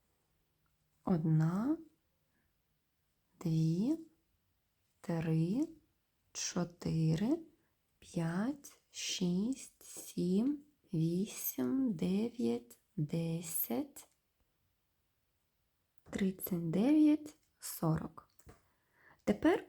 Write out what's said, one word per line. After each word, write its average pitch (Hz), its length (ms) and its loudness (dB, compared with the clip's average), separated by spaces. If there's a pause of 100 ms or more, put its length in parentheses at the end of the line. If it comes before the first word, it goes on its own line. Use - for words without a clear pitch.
(1040)
Одна, 170 720 2 (1600)
дві, 170 580 2 (1000)
три, 165 680 0 (640)
чотири, 170 1040 0 (600)
п'ять, 180 760 -4 (160)
шість, - 920 -4
сім, 202 760 -2 (340)
вісім, 220 1000 -2
дев'ять, 233 840 -2 (180)
десять, 165 1120 -4 (2000)
тридцять 180 600 -4
дев'ять, 302 640 4 (220)
сорок. - 680 -2 (960)
Тепер 302 440 2